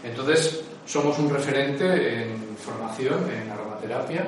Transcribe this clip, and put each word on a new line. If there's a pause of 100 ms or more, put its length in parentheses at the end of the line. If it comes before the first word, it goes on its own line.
Entonces, (240)
somos
un
referente
en
formación,
en
aromaterapia